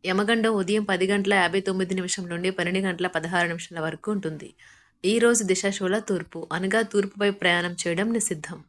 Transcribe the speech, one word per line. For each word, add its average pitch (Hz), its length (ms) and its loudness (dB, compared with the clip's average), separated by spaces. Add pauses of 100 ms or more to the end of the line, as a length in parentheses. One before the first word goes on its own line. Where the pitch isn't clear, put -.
యమగండం 214 560 2
ఉదయం 208 320 2
పది 185 200 2
గంటల 202 300 2
యాభై 180 280 2
తొమ్మిది 185 300 -2
నిమిషం 180 340 -6
నుండి 175 180 -2
పన్నెండు 185 340 0
గంటల 180 300 -2
పదహారు 170 380 0
నిమిషాల 170 340 -8
వరకు 165 280 -8
ఉంటుంది. 160 360 -6 (520)
ఈ 202 120 2 (100)
రోజు 233 180 4
దిశాశూల 190 540 0 (140)
తూర్పు, 165 300 -4 (100)
అనగా 202 320 0 (100)
తూర్పుపై 202 380 0 (100)
ప్రయాణం 175 400 2
చేయడం 175 260 0 (120)
నిషిద్ధం. 170 500 -6